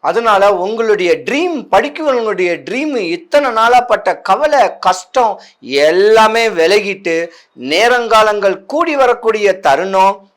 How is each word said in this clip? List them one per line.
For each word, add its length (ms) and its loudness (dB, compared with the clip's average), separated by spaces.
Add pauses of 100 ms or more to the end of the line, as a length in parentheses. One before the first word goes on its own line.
அதனால 540 2
உங்களுடைய 580 -2 (160)
ட்ரீம், 280 -2 (160)
படிக்கிறவங்களுடைய 760 -2 (160)
ட்ரீம், 300 -6 (200)
இத்தனை 340 -2
நாளா 300 2
பட்ட 280 -2 (120)
கவலை, 680 0
கஷ்டம் 460 0 (280)
எல்லாமே 880 2
விலகிட்டு 680 -2 (560)
நேரங்காலங்கள் 920 2
கூடி 300 -2
வரக்கூடிய 680 0
தருணம் 500 2 (200)